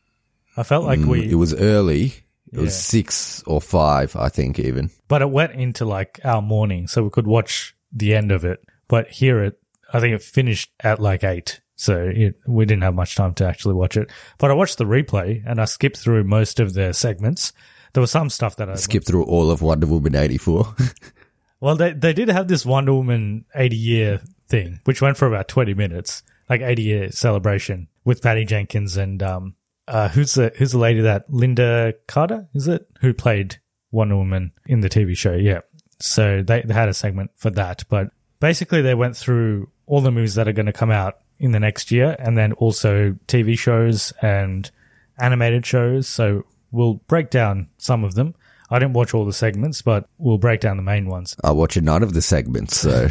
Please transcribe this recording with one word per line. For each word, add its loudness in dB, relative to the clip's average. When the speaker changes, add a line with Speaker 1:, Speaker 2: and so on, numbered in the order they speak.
Speaker 1:
I -4
felt 0
like 2
Speaker 2:
Mm, 2
Speaker 1:
we 2
Speaker 2:
it 2
was 2
early. 2
It -8
was 0
Speaker 1:
Yeah. 0
Speaker 2:
six -6
or 0
five, 0
I -2
think, -2
even. -2
Speaker 1:
But 2
it -2
went 0
into, -4
like, -6
our 0
morning, 0
so 0
we 0
could -2
watch -2
the 2
end 0
of 0
it. -4
But 2
here, 2
it, -2
I 0
think 2
it -6
finished -2
at, 0
like, 0
eight. -4
So 0
it, 2
we 2
didn't 2
have 2
much -4
time 0
to 0
actually -2
watch 0
it. -2
But 2
I 4
watched 0
the -2
replay, -2
and -4
I 0
skipped -2
through 0
most 0
of 0
the -2
segments. -4
There 2
was 0
some 0
stuff -4
that -6
I -8
Speaker 2:
Skip -2
through 2
all 2
of 0
Wonder 2
Woman 2
eighty-four. 0
<laughs> 2
Speaker 1:
Well, 0
they, 0
they 0
did 0
have 0
this 0
Wonder 2
Woman -2
eighty 0
year 0
thing, -2
which 0
went 2
for 0
about -2
twenty 0
minutes, -4
like, 0
eighty -2
year -2
celebration -2
with 0
Patty 0
Jenkins -4
and, -4
um, -6
uh, 0
who's 2
the, 2
who's 0
the 2
lady 2
that, 0
Linda 2
Carter, -2
is -2
it? -2
Who 2
played -2
Wonder 0
Woman -2
in 2
the 2
T 2
V -2
show, 0
yeah. 2
So 0
they, 0
they -4
had 2
a -2
segment -6
for -2
that, -6
but -2
basically 0
they 2
went 0
through 0
all 2
the 4
movies 0
that 2
are 0
gonna 0
come 0
out 0
in 2
the 2
next -2
year, 2
and 0
then 2
also 2
T 2
V 2
shows 0
and -2
animated 2
shows. 0
So 0
we'll 2
break 0
down 0
some -2
of -2
them. 0
I 2
didn't 0
watch 0
all 2
the -4
segments, -2
but 0
we'll 2
break 2
down 0
the -6
main 0
ones. -8
Speaker 2:
I 4
watched 2
none 4
of -2
the 2
segments, 0
so 2